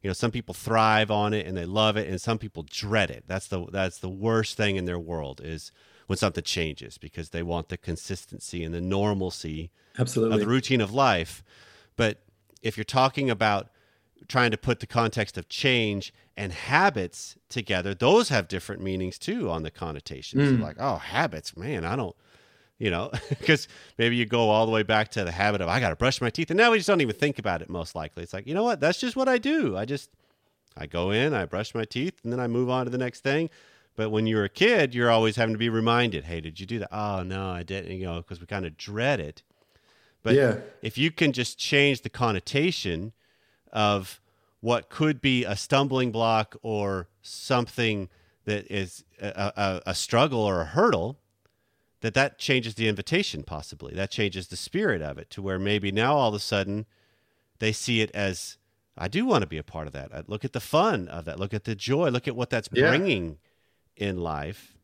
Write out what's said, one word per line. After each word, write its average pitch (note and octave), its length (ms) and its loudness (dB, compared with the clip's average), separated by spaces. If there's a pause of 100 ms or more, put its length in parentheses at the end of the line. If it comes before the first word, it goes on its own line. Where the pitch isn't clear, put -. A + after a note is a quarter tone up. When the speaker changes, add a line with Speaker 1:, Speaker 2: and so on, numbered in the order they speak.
Speaker 1:
You G2 80 -4
know, F#2 40 -2
some A#2 180 0
people A2+ 240 -8
thrive A2 560 4
on G#2 240 2
it G2 100 -2
and F#2 100 -6
they F2 100 -4
love G#2+ 320 2
it, G#2 120 -2
and F#2 100 -4
some A2+ 200 -2
people E2 280 -10
dread G2+ 440 0
it. A#1 160 -16
That's F#2 200 -6
the, F2+ 240 -6
that's F#2+ 280 -2
the F#2 100 -8
worst A2 480 0
thing G2+ 200 2
in F2+ 80 -2
their F2 140 -2
world, D#2+ 440 -8
is D#2 280 -10 (360)
when F#2+ 100 0
something F2+ 260 0
changes, D2+ 540 -6
because D#2+ 320 -14
they E2+ 140 -6
want E2+ 260 -4
the F2+ 80 -6
consistency - 880 -8
and E2 100 -6
the F2 80 -4
normalcy F#2 880 -2 (300)
Speaker 2:
Absolutely. A#2+ 360 2
Speaker 1:
of G#2+ 60 4
the G#2 60 0
routine B2+ 340 2
of G2 120 0
life. A2+ 500 2 (520)
But A2 280 0 (400)
if A2 140 -2
you're A2 80 -6
talking C3+ 440 2
about G#2 400 2 (580)
trying B2 240 4
to G#2+ 60 0
put - 220 0
the - 80 -10
context A2+ 500 0
of F2+ 120 -10
change A2 640 0 (240)
and G2+ 140 -6
habits B2+ 840 -2 (120)
together, G2 440 -2
those F3 360 4
have G#2+ 180 2
different F#2+ 340 -8
meanings F#2 380 -4
too F#3+ 300 -4
on D#2+ 140 -2
the D#2 80 -8
connotations. E2+ 800 -2
Speaker 2:
Mm. B2 100 4
Speaker 1:
Like, D2+ 180 -8
"Oh, C3 180 -2
habits, G#2+ 580 -4
man, G2 300 -6
I F2+ 100 -2
don't," G#2+ 200 -6 (640)
you G#2+ 120 0
know, F2 200 -4 (160)
<laughs> - 180 -6
'cause D#3 220 4 (300)
maybe A#2 200 2
you A#2+ 80 0
go A2+ 240 4
all A2 160 6
the A2 60 0
way A2 120 2
back G#2+ 280 2
to G#2+ 120 -2
the F2 80 -2
habit G2+ 300 0
of, E2+ 80 0
"I G2+ 100 2
gotta F#2+ 160 0
brush B2+ 260 0
my A#2+ 80 0
teeth." E3 220 -4
And F3 60 2
now A#3 140 6
we A3+ 60 4
just F#3 100 0
don't F#3+ 140 6
even A2+ 140 0
think C#3+ 240 -2
about F#2 220 -2
it, E2 80 -14
most F2 260 -8
likely. D#2+ 280 -8
It's E2+ 100 -12
like, G2 140 -10
"You C#3 60 -6
know F#3+ 100 0
what? A#3 160 0
That's D3+ 200 2
just A#3+ 160 -4
what C4 140 2
I B3+ 80 4
do. A#3+ 400 0
I G#2 80 -2
just, C3+ 240 -6 (680)
I D2+ 100 -8
go F2 240 0
in, B2+ 220 2
I G2 120 0
brush F#2+ 300 -6
my A2+ 100 0
teeth, D3 380 -4
and A#2 100 -4
then B2 60 -2
I B2 80 -2
move B2 220 0
on B2+ 160 0
to A#2+ 60 -6
the B2+ 80 -4
next B2 220 -4
thing." D3+ 280 0 (460)
But A2 160 -2
when A2 160 4
you're A2 180 4
a F#2+ 40 -2
kid, F3+ 460 4
you're A#2+ 160 4
always A2 260 6
having A2+ 180 2
to G#2+ 40 -8
be A#2 100 2
reminded, A2+ 560 2
"Hey, E2 160 -6
did D#2+ 180 -12
you F#2+ 60 -10
do A2+ 140 -6
that?" G2 160 -8
"Oh, G#2 280 -2
no, F#2+ 280 -4
I F2 120 -6
didn't," F#2 360 -8
you F#2 60 -6
know, E2+ 180 -4
'cause E2+ 180 -14
we F2 60 -18
kinda F#2+ 240 -6
dread A2+ 480 -2
it. D#2 240 -10 (800)
But A2 120 4
Speaker 2:
Yeah. B2+ 240 4 (220)
Speaker 1:
if - 160 -6
you D#3 140 2
can D#3 220 2
just B2 260 -4
change C#3+ 420 4
the - 80 -6
connotation A2 1040 -2 (580)
of G#2 500 2 (400)
what A#2 280 0
could D#3 320 2
be B2+ 240 4
a G2 100 -2
stumbling C3 560 2
block A2+ 520 2
or G2+ 460 -2 (120)
something A2 880 -2 (360)
that G#2 260 -4
is F#2+ 320 -4 (180)
a, G2 360 -4
a, G2 300 0
a F#2 80 -4
struggle B2+ 460 2
or F#2+ 200 2
a D#2+ 40 0
hurdle, A2+ 540 2 (840)
that, A2+ 140 -2
that C#3 240 2
changes A#2 360 0
the A2+ 120 0
invitation G#2 560 -2
possibly. D2 520 -12
That F#2+ 160 -4
changes F#2+ 380 -2
the F2 80 -10
spirit E3 440 -2
of C#2+ 160 -6
it - 140 -16
to - 100 -12
where F#2+ 180 -2
maybe G2+ 320 0
now A#2 240 2
all C3 140 4
of G#2 60 -2
a G2+ 40 -4
sudden G2+ 460 -2 (760)
they G#2+ 140 0
see A#2 280 0
it G#2+ 120 0
as, G2 440 -4 (400)
"I F2+ 100 -4
do E3 180 0
wanna D3 220 4
be D#2 120 -8
a D2 40 -8
part D#2 240 -10
of C#2+ 60 -12
that. C#2 200 -12
I, D#2 140 -10
look G#2+ 180 -8
at - 80 -6
the - 80 -6
fun D#3 480 2
of E2 160 -10
that. D#2+ 140 -8
Look G2 140 -4
at G#2 120 -6
the A2+ 100 -4
joy. C#3 340 0
Look B2 180 -2
at B2 80 -4
what A#2+ 140 -4
that's A2+ 220 -2
Speaker 2:
Yeah. C#3 180 6
Speaker 1:
bringing B2+ 500 0 (580)
in G2 220 -2
life." D#2+ 640 -6